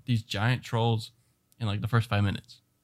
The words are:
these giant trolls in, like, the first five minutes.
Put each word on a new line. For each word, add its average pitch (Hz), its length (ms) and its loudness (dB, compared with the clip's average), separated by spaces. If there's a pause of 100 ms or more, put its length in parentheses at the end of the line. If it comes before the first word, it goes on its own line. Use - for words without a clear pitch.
these 113 160 0
giant 120 420 -2
trolls 113 480 0 (480)
in, 117 60 -4
like, 101 160 -2
the 113 60 -2
first 113 200 2
five 104 160 2
minutes. - 360 -4 (240)